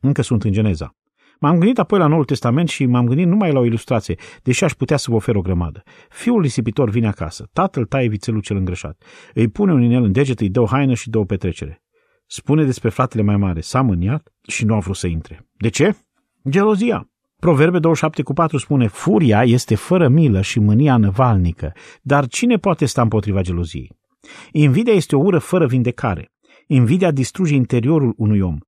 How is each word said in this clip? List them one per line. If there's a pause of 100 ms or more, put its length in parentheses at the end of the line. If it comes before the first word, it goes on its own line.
Încă
sunt
în
Geneza. (480)
M-am
gândit
apoi
la
Noul
Testament
și
m-am
gândit
numai
la
o
ilustrație, (260)
deși
aș
putea
să
vă
ofer
o
grămadă. (260)
Fiul
risipitor
vine
acasă,
tatăl
taie
vițelul
cel
îngrășat, (320)
îi
pune
un
inel
în
deget,
îi
dă
o
haină
și
dă
o
petrecere. (440)
Spune
despre
fratele
mai
mare,
„S-a
mâniat (140)
și
nu
a
vrut
să
intre.”
De
ce? (520)
Gelozia. (260)
Proverbe
douăzeci
și
șapte
cu
patru
spune,
„Furia
este
fără
milă
și
mânia
năvalnică, (300)
dar
cine
poate
sta
împotriva
geloziei?” (640)
Invidia
este
o
ură
fără
vindecare. (340)
Invidia
distruge
interiorul
unui
om.